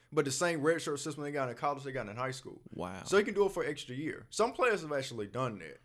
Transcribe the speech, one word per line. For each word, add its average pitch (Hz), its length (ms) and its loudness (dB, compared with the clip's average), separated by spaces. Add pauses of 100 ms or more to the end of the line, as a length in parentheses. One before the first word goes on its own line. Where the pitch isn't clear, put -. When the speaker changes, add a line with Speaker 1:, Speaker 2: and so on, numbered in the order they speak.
(120)
Speaker 1:
But 151 120 2
the 139 60 0
same 165 320 2
red 160 180 4
shirt 147 200 -2
system 151 240 -4
they 143 80 -4
got 139 180 0
in 117 60 -6
college, 143 280 0
they 135 80 -6
got 120 160 -4
in 101 80 -8
high 131 140 -2
school. - 300 -10 (120)
Speaker 2:
Wow. 90 320 -6
Speaker 1:
So 190 140 6
you 208 60 8
can 208 100 -2
do 196 120 6
it 196 60 0
for 175 120 0
an 127 60 0
extra 135 240 -8
year. 131 360 -6
Some 233 220 4
players 214 300 2
have 151 100 -6
actually 131 340 -2
done 120 320 -2
that. 80 260 -14